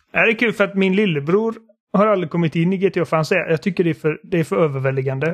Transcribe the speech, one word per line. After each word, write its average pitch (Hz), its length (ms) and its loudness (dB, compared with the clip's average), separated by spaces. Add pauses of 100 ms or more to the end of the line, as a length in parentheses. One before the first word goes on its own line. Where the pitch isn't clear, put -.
(120)
Ja, 170 140 2
det 226 60 2
är 226 60 0
kul 226 160 0
för 202 100 0
att 196 120 -4
min 190 200 2
lillebror 196 600 0 (380)
har 202 140 4
aldrig 190 220 0
kommit 170 260 0
in 170 180 2
i 190 40 -2
G 185 120 2
T 175 120 -2
A 156 40 0
för - 100 -2
han 160 100 2
säger, - 240 -2
"Jag 156 120 0
tycker 185 220 0
det 165 60 2
är 156 40 0
för, 156 300 -4
det 170 160 -2
är 160 40 2
för - 120 -4
överväldigande 135 800 -2